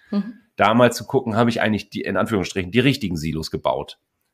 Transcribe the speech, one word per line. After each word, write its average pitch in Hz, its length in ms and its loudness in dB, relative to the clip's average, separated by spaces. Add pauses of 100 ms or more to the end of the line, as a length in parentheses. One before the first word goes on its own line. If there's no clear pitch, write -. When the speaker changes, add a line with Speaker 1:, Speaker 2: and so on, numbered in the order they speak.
(100)
Speaker 1:
Mhm. 202 240 -4 (220)
Speaker 2:
Da 101 180 4
mal 120 180 6
zu - 140 -10
gucken, 113 300 -2
habe 117 140 2
ich 117 100 -2
eigentlich 107 300 -2
die, 104 100 -8
in 98 160 -4
Anführungsstrichen, 95 560 -2
die 120 80 4
richtigen 113 360 2
Silos 78 360 -4
gebaut? 69 460 -4 (360)